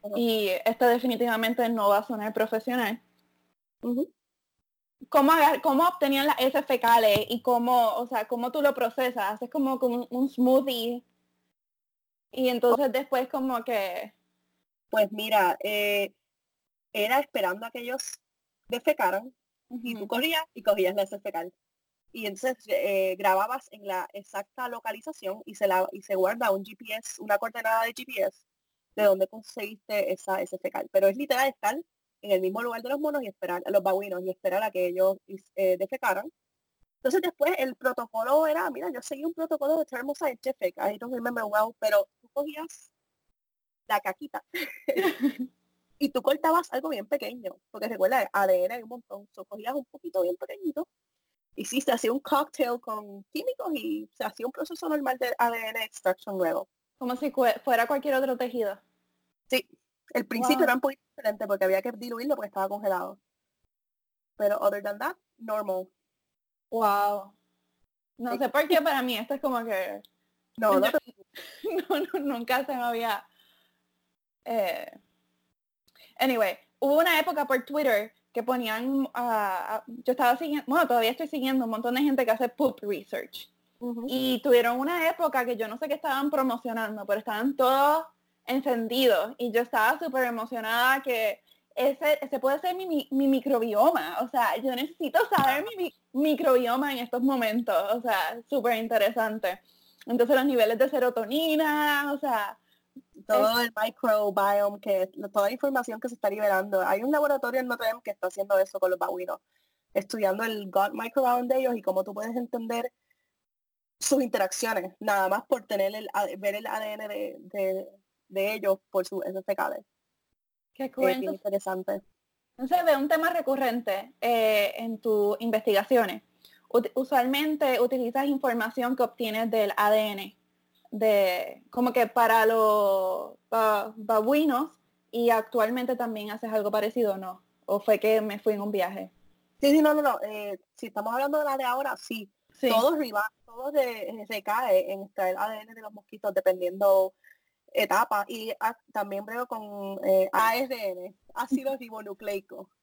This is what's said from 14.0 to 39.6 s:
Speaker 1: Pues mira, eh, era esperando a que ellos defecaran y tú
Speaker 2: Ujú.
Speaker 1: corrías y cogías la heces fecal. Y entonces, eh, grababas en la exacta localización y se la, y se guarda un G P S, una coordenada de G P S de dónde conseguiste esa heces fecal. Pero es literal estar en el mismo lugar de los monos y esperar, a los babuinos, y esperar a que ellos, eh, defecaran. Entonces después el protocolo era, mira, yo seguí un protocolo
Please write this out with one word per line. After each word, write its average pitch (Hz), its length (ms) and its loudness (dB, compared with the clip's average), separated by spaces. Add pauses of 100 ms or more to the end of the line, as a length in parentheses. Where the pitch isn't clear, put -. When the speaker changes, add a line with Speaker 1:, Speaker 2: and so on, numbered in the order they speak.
Speaker 1:
Pues 208 220 2
mira, 214 520 2
eh, 208 500 0 (800)
era 220 260 2
esperando 208 460 -2
a 233 60 -12
que 247 80 -12
ellos 247 400 -10 (480)
defecaran 233 680 -2 (500)
y 240 100 -8
tú 214 60 -8
Speaker 2:
Ujú. 202 80 -8
Speaker 1:
corrías 311 360 0 (100)
y 220 100 -18
cogías 190 320 2
la 202 80 0
heces 196 180 -8
fecal. 175 320 -8 (580)
Y 220 140 -10
entonces, 226 320 -4 (100)
eh, 196 500 0
grababas 240 540 0
en 208 140 -20
la 185 280 -6
exacta 202 540 -10
localización 226 800 -10
y 220 100 -16
se 208 120 0
la, 185 240 2
y 202 100 -14
se 196 140 -4
guarda 214 340 2
un 196 160 0
G 208 100 -20
P 214 200 -10
S, - 260 -12
una 302 160 0
coordenada 226 460 0
de 226 100 -4
G 254 120 -12
P 214 180 -4
S - 220 -6 (500)
de 214 80 2
dónde 190 240 4
conseguiste 214 840 -6
esa 190 300 -2
heces - 180 -8
fecal. - 320 -6
Pero 196 160 4
es 196 80 4
literal 269 320 0
estar 240 280 -2 (460)
en 208 100 -2
el 185 100 4
mismo 196 220 -2
lugar 233 180 -4
de 247 80 -10
los 285 100 -2
monos 294 220 -2
y 226 60 -8
esperar, 180 380 -8
a - 60 -8
los 196 120 4
babuinos, 190 400 -2
y 190 80 -4
esperar 185 320 -2
a 214 80 -2
que 185 160 -2
ellos, 185 300 2 (380)
eh, 185 220 2
defecaran. 202 520 -2 (680)
Entonces 269 240 2
después 339 380 0
el 262 160 -2
protocolo 254 720 0
era, 320 240 0
mira, 302 200 -6
yo 254 100 -10
seguí 277 220 -10
un 330 100 -4
protocolo 320 440 0